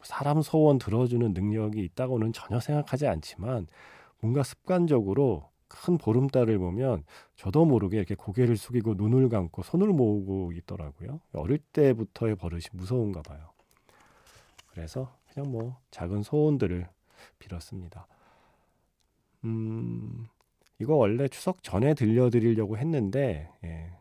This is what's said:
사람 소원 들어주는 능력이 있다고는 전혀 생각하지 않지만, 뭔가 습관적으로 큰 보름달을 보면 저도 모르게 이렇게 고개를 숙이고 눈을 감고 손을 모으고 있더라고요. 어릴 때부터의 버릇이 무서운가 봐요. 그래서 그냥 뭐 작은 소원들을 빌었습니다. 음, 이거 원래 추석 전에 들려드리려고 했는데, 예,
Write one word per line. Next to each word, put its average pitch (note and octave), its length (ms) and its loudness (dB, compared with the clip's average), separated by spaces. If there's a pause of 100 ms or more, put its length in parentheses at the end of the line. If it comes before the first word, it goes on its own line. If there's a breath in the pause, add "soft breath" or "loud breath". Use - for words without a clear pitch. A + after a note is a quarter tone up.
사람 C#3+ 380 0
소원 D3+ 360 4
들어주는 A#2+ 560 0
능력이 G#2+ 500 -2
있다고는 A2+ 500 -2
전혀 - 260 -4
생각하지 C#3+ 480 -2
않지만, G2 600 -4 (540 loud breath)
뭔가 B2 220 0
습관적으로 C3 1080 0 (180)
큰 - 300 -2
보름달을 B2 600 2
보면 F#2 460 -2 (320 loud breath)
저도 D3 300 2
모르게 A2 320 4
이렇게 G2 180 -2
고개를 A#2 420 0
숙이고 A2+ 380 -2
눈을 A#2 340 4
감고 F#2 340 -2
손을 F#3 240 2
모으고 G2+ 680 2
있더라고요. F2 680 -10 (140)
어릴 G#2 260 -2
때부터의 A#2 760 0
버릇이 E2+ 280 -8 (100)
무서운가 F#2+ 480 -4
봐요. D#2 300 -18 (1160 soft breath)
그래서 B2+ 480 -10 (180)
그냥 C#3 180 -8
뭐 A#2+ 260 -8 (140)
작은 F#2+ 320 -6
소원들을 A2+ 640 0 (520 soft breath)
빌었습니다. F2+ 680 -14 (1400 soft breath)
음, A2+ 840 -6 (520)
이거 C#3 160 0
원래 B2 320 4
추석 - 360 -6
전에 B2 300 2
들려드리려고 A2+ 840 2
했는데, A#2+ 720 -2 (140)
예, E2 380 -10